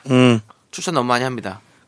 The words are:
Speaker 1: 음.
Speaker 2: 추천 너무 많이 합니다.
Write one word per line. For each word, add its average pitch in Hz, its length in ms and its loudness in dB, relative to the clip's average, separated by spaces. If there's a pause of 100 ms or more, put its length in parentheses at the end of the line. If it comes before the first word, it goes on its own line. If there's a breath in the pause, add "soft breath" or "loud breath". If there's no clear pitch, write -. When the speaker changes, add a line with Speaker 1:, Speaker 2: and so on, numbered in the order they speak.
Speaker 1:
음. 127 300 4 (320)
Speaker 2:
추천 175 240 -8
너무 123 140 -2
많이 123 160 0
합니다. 104 360 -10 (280 soft breath)